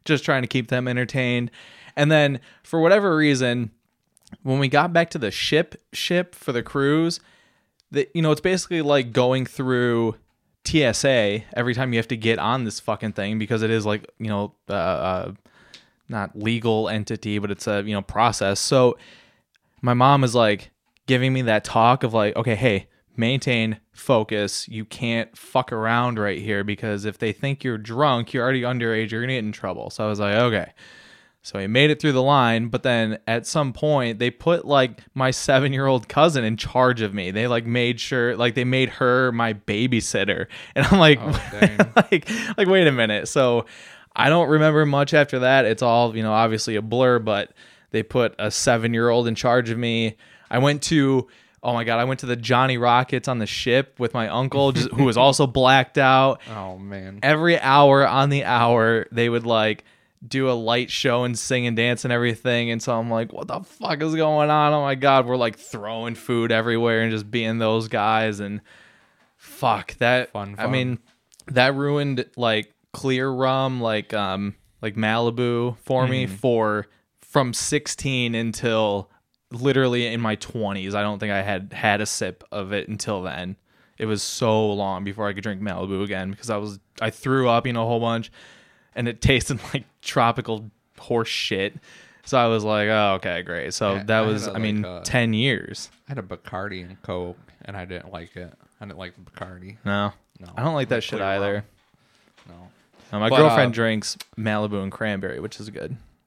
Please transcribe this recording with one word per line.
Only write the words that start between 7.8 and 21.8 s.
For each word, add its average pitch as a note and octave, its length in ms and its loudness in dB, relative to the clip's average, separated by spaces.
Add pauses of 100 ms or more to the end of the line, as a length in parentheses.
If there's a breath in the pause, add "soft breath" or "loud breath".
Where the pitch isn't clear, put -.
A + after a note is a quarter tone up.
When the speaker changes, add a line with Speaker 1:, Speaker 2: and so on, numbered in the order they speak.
Speaker 1:
the, C#3 240 -2
you E3+ 80 -2
know, D#3 100 4
it's D3 80 -2
basically F3+ 420 -2
like C#3+ 300 0
going B2+ 340 2
through B2 720 0 (480)
T D#3 180 2
S A#2+ 220 2
A A2 400 2 (100)
every A#2+ 200 -2
time B2+ 180 -2
you A#2 60 0
have A#2 100 -4
to B2 80 -4
get A2+ 220 0
on A#2 260 -2
this G#2 160 -8
fucking G#2+ 320 -6
thing G#2+ 260 -4
because A2 240 -2
it A2 80 0
is, A2 140 0
like, G#2+ 340 -4
you A2+ 100 -8
know, G#2 260 -4 (140)
uh, - 40 -6
uh, F#2 600 -2 (760 soft breath)
not G#2 300 -8
legal A2 500 0
entity, G#2 500 -4
but G2+ 120 -6
it's - 160 -8
a, G#2 160 -2
you G#2+ 100 -6
know, G2+ 100 -4
process. G#2 580 0
So B2+ 360 2 (840 soft breath)
my B2 120 2
mom C3+ 300 4
is, A#2 100 0
like, G#2+ 360 2 (360)
giving C3 260 2
me C3 100 -2
that A2 220 2
talk A#2+ 400 4